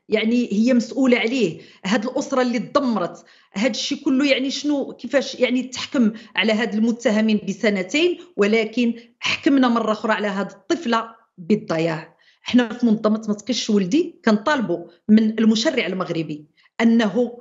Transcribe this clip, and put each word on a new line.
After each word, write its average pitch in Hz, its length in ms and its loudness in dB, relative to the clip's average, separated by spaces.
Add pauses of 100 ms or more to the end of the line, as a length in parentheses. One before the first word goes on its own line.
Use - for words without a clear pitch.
يعني 220 420 0
هي 220 220 2
مسؤولة 240 460 2
عليه، 214 420 -2 (240)
هاد 208 200 0
الأسرة 254 360 -2
اللي 247 180 0
تدمرت، 208 680 -2 (280)
هاد 208 160 0
الشيء - 280 -6
كله 269 280 0
يعني 262 260 0
شنو، 285 420 -4
كيفاش - 420 -4
يعني 247 280 0
تحكم 247 480 0 (240)
على 214 180 2
هاد 208 200 -2
المتهمين 220 760 0
بسنتين، 208 680 -2 (200)
ولكن 226 560 0 (260)
حكمنا 277 480 2
مرة 226 240 0
أخرى 214 220 -2
على 202 140 -2
هاد 196 240 -4
الطفلة 233 580 -2 (280)
بالضياع. 165 760 -2 (280)
حنا 240 320 2
في 240 120 -2
منظمة 220 420 2
ما 208 60 0
تقيش - 360 -4
ولدي 208 560 0
كنطالبوا 208 600 0 (240)
من 220 300 4
المشرع 220 460 2
المغربي 165 600 -6 (360)
أنه، 226 600 2